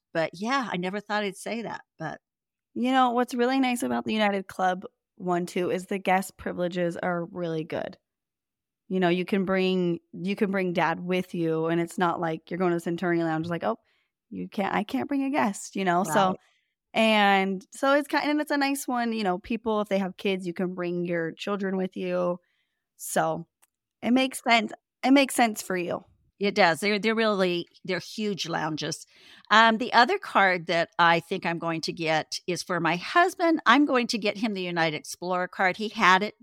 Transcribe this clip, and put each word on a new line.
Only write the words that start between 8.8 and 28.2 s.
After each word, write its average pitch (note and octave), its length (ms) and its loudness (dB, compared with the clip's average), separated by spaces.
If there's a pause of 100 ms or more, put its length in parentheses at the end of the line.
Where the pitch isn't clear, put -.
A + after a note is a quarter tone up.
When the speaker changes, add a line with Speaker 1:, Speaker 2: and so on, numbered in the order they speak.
Speaker 2:
You F#3 120 0
know, F3+ 80 2
you F3+ 160 0
can G3 200 0
bring, F#3 560 0 (120)
you F#3+ 240 -4
can G3 140 0
bring F#3+ 220 -2
dad E3 280 0
with F3+ 340 -2
you D#3+ 320 0
and E3+ 140 2
it's E3+ 180 -4
not F3 220 0
like D#3+ 300 -6
you're F3 80 -4
going F3+ 140 0
to E3+ 40 0
the E3+ 40 -4
Centurion E3+ 460 0
Lounge D#3+ 220 -2
like, E3+ 160 -4
"Oh, A3 140 -2 (520)
you F#3 180 -8
can't, G3 260 -4
I F#3+ 100 0
can't - 240 -4
bring C#4 160 0
a C4+ 60 -2
guest," B3+ 460 -2
you F#3+ 80 -2
know? F3+ 200 2
So, F#3+ 260 2
Speaker 1:
Right. F#3+ 100 -6 (540)
Speaker 2:
and G3 800 2
so C#4 220 2
it's D4 140 2
kind, C#4+ 220 0
and D4+ 100 0
it's D4 120 -4
a C#4+ 60 2
nice C#4 300 -2
one, A#3+ 240 -2
you A3 120 -2
know, F3+ 140 0
people, A3 440 -2
if G#3 60 -8
they G3 100 2
have F#3 200 -4
kids, F#3+ 280 -2
you E3+ 80 -4
can F#3 200 -2
bring F3 320 -4
your E3 260 -2
children G3 460 -4
with F#3 180 -4
you. F3+ 420 -2 (600)
So D#3+ 480 -2 (560)
it A3+ 100 0
makes C4 300 2
sense. A#3 300 2 (320)
It B3+ 80 6
makes C4+ 220 6
sense A3+ 280 2
for F#3 140 -4
you. F3 280 -4 (340)
Speaker 1:
It G3 160 0
does. F3 260 4
They're, G#3 180 0
they're A3 160 0
really, F#3+ 540 0 (160)
they're F3+ 140 -4
huge G3+ 500 -6